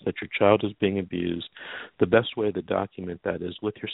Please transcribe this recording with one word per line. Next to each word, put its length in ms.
that 160
your 160
child 260
is 160
being 200
abused, 500
the 60
best 320
way 140
to 100
document 640
that 180
is 200
with 160
your 160